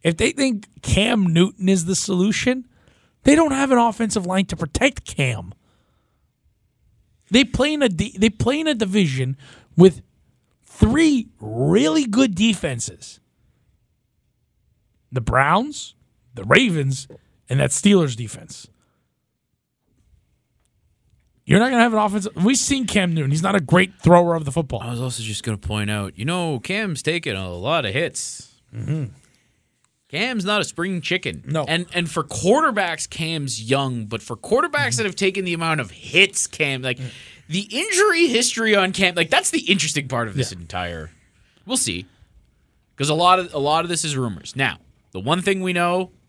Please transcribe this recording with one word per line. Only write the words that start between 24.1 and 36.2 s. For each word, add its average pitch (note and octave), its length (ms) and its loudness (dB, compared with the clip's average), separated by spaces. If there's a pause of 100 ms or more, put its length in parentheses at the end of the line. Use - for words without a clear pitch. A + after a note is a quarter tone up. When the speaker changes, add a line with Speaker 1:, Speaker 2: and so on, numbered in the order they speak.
Speaker 1:
of D#3+ 120 -4
the C3+ 60 -4
football. C3 280 -4
Speaker 2:
I A#2 100 -8
was A#2+ 100 -6
also B2 220 -6
just G#2+ 200 -8
gonna G#2+ 160 -4
point G#2 320 -4
out, G2+ 280 -6
you G#2+ 60 -6
know, E3 360 -2
Cam's F#3+ 420 -6
taken D#3 340 -2
a F#2 160 -6
lot B2 320 -2
of F#2+ 80 -4
hits. - 640 -6 (200)
Speaker 1:
Mm-hmm. B2+ 300 -6 (1080)
Speaker 2:
Cam's A3 300 -4
not G#3 160 0
a D#3 40 -2
spring F3 360 -6
chicken. C#3 460 -6
Speaker 1:
No. D3 180 -4
Speaker 2:
And, E3+ 280 -4
and E3+ 180 -4
for E3 140 -4
quarterbacks, G3+ 840 0
Cam's C#3+ 520 -6
young, B2 440 -2
but G#2+ 160 -10
for A#2 140 -10
quarterbacks C#4+ 340 0
Speaker 1:
Mm-hmm. C#4+ 280 -2
Speaker 2:
that A3 80 -2
have F#3 100 -6
taken F#3+ 280 -2
the F3 100 -2
amount D#3+ 260 -2
of G2+ 100 -8
hits, - 560 0